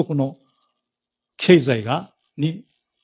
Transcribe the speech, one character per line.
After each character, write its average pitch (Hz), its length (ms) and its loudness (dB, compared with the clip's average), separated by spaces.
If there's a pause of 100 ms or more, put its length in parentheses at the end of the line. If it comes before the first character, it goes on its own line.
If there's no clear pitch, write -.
国 156 100 -6
の 139 220 -2 (1040)
経 180 200 6
済 120 240 -2
が、 147 300 -6 (240)
に 160 300 -6 (380)